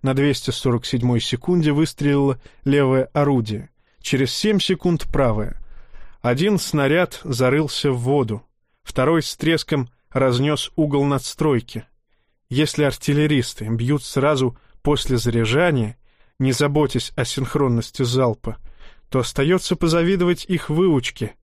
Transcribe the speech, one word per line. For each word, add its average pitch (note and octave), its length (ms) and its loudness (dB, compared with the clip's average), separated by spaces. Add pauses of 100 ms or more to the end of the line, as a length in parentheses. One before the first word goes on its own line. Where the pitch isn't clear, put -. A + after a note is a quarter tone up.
На C3+ 100 0
двести C#3 380 0
сорок A#2+ 340 0
седьмой B2 340 0
секунде D#3 520 0
выстрелило C#3+ 680 2 (240)
левое C3 420 4
орудие. B2+ 680 0 (280)
Через C3 340 0
семь G#3 260 2
секунд F3 520 0
правое. - 500 0 (600)
Один E3 380 2
снаряд D#3 680 0
зарылся C#3 680 0
в B2+ 60 0
воду. A#2+ 460 0 (400)
Второй D3+ 380 0
с - 140 -8
треском D3 540 0 (220)
разнёс C3+ 680 0
угол C#3+ 260 2
надстройки. C#3 800 -2 (680)
Если D3 340 0
артиллеристы C#3+ 840 0
бьют A#2+ 340 -2
сразу C3+ 540 0 (240)
после C3+ 360 0
заряжания, A#2 800 0 (420)
не C3 140 2
заботясь C#3+ 640 0
о B2+ 80 -2
синхронности C3 800 -2
залпа, A#2+ 520 -2 (540)
то C3 100 0
остаётся D#3 560 0
позавидовать E3+ 680 0
их - 240 -4
выучке. D3+ 720 0